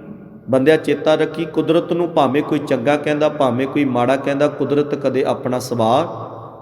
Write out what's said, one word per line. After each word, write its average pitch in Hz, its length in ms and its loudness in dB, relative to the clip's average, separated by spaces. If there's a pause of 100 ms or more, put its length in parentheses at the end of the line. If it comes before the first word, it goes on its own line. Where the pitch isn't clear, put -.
(500)
ਬੰਦਿਆ 135 260 6
ਚੇਤਾ 156 380 0
ਰੱਖੀ, 156 300 -2
ਕੁਦਰਤ 165 480 0
ਨੂੰ 170 160 0
ਭਾਵੇਂ 147 340 2
ਕੋਈ 151 160 -2
ਚੰਗਾ 139 380 0
ਕਹਿੰਦਾ, 147 320 0
ਭਾਵੇਂ 135 380 0
ਕੋਈ 143 180 0
ਮਾੜਾ 123 320 2
ਕਹਿੰਦਾ, 143 320 0
ਕੁਦਰਤ 143 460 0
ਕਦੇ 135 300 0
ਆਪਣਾ 127 340 -2
ਸੁਭਾਅ 120 480 2 (560)